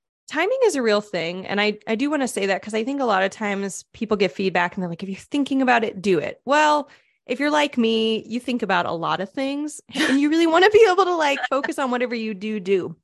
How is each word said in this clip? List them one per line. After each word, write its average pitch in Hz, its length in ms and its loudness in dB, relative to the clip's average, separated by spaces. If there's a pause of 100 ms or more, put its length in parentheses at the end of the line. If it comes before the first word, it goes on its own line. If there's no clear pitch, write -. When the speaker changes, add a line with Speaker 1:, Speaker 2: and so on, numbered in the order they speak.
(280)
Speaker 1:
timing 392 360 -2
is 349 120 2
a 262 60 0
real 208 200 2
thing. 180 440 -6
And 196 140 -2
I, 208 260 0
I 226 80 -2
do 262 140 -2
wanna 285 200 -2
say 196 180 -4
that 185 160 -2
'cause 214 100 -12
I 220 120 -2
think 277 180 -4
a - 20 0
lot 196 180 2
of 196 80 0
times 196 600 -6
people 214 240 -4
get 196 160 2
feedback 180 420 -2
and 190 80 -6
they're 180 60 -4
like, 170 140 -10
"If 196 80 -8
you're 190 80 -10
thinking 277 420 -2
about 247 240 2
it, 202 160 -6
do 180 180 2
it." - 280 -4
Well, 294 420 2 (380)
if 247 120 -4
you're 294 120 0
like 294 260 0
me, 226 500 0
you 240 140 -8
think 247 220 -4
about 185 240 0
a - 60 -2
lot 165 280 -2
of 196 100 -8
things 285 580 -6
Speaker 2:
<laughs> - 60 -14
Speaker 1:
and 269 240 2
you 294 120 2
really 330 160 4
wanna 349 240 4
be 427 200 8
able 370 140 4
to, 359 100 0
like, 294 240 0 (120)
focus 285 280 -2
on 269 120 -2
whatever 240 240 -2
you 220 180 -4
do, 214 280 -6
do. 180 440 -2